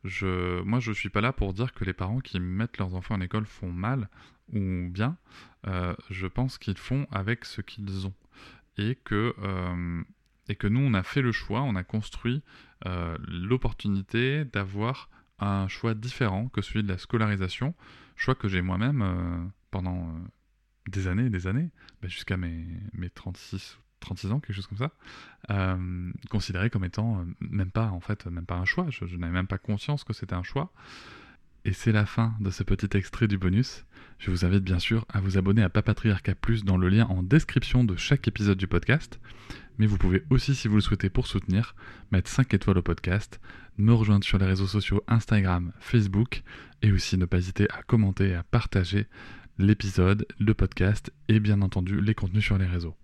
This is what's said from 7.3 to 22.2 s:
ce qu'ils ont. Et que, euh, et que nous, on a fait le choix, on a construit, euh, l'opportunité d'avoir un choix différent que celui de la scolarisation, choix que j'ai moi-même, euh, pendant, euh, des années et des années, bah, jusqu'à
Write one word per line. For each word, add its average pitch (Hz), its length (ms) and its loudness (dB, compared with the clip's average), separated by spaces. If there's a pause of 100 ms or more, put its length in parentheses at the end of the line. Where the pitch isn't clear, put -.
ce - 160 -12
qu'ils 98 480 -8
ont. 95 80 -8 (640)
Et 107 180 -2
que, 107 440 -2
euh, 90 640 -4 (460)
et 101 80 -4
que - 120 -2
nous, 113 120 4
on 135 140 4
a 92 100 2
fait - 180 -2
le 123 120 0
choix, - 280 -4
on 127 140 -2
a 90 80 -4
construit, 120 580 -4 (440)
euh, 85 320 -4 (100)
l'opportunité 107 1160 -2
d'avoir 101 640 -4 (340)
un 98 240 0
choix 113 280 -2
différent 110 540 -2
que - 120 -4
celui 107 220 -2
de 104 40 -2
la 92 120 -4
scolarisation, 107 720 -2 (420)
choix - 200 0
que - 120 -4
j'ai 95 140 0
moi-même, 107 400 0
euh, 90 420 -2 (280)
pendant, 90 360 -4
euh, 80 120 -8 (680)
des 95 200 -4
années 98 180 2
et 123 60 0
des 92 160 -4
années, 139 240 -2 (280)
bah, 98 80 -10
jusqu'à 92 300 -6